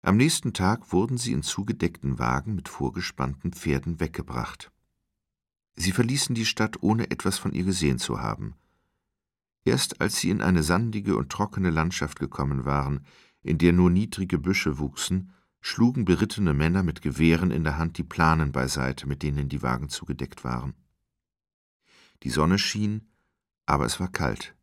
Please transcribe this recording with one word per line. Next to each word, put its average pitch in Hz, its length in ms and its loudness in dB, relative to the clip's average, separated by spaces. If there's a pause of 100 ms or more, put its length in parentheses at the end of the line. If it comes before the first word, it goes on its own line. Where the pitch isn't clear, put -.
Am 92 140 2
nächsten 143 380 2
Tag 98 400 0
wurden 120 240 2
sie 120 160 -2
in 73 100 -2
zugedeckten 85 720 -2
Wagen 69 380 -2
mit 73 140 -8
vorgespannten 69 800 -6
Pferden 78 480 -2
weggebracht. 78 720 -8 (1040)
Sie 98 160 0
verließen 127 420 0
die 113 120 -2
Stadt, - 360 -2
ohne 110 300 2
etwas - 260 -2
von - 160 -4
ihr 90 120 -2
gesehen 87 340 2
zu - 220 -4
haben. 53 340 -6 (1080)
Erst - 340 0
als - 180 0
sie - 120 0
in 98 120 0
eine 85 220 4
sandige 101 540 0
und 69 120 -2
trockene 98 400 0
Landschaft 80 500 -2
gekommen 69 440 -2
waren, 69 420 -2 (360)
in - 160 0
der 85 160 6
nur 90 160 8
niedrige 92 500 0
Büsche 76 400 0
wuchsen, 90 540 -4 (260)
schlugen 120 460 2
berittene 92 480 2
Männer 82 300 2
mit 78 180 -2
Gewehren 82 500 4
in 78 140 0
der 76 120 0
Hand 82 200 -2
die 85 60 -4
Planen 80 500 4
beiseite, 67 540 -2
mit 71 160 -4
denen 71 260 -2
die 71 120 -6
Wagen 64 280 -2
zugedeckt - 560 -8
waren. 62 280 -6 (1500)
Die 67 60 -4
Sonne 76 280 4
schien, 107 540 -2 (540)
aber 71 200 2
es - 140 -4
war 90 100 -2
kalt. - 540 -4